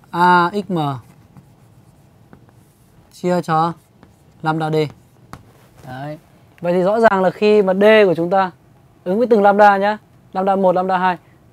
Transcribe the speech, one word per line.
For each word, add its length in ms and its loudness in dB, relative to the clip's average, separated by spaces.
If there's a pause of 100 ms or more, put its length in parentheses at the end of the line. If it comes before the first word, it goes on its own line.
(100)
A 420 2
X 180 -8
M 80 -4 (2250)
chia 300 -4
cho 300 -2 (680)
lambda 280 -4
D. 40 -4 (1120)
Đấy. 320 -14 (420)
Vậy 120 -4
thì 100 0
rõ 180 0
ràng 220 2
là 80 2
khi 320 2
mà 120 -2
D 100 2 (220)
của 80 0
chúng 160 -4
ta 200 0 (540)
ứng 140 -4
với 80 0
từng 160 2
lambda 340 4
nhá, 220 -4 (340)
lambda 240 -2
một, 180 2
lambda 240 -2
hai, 180 -2 (360)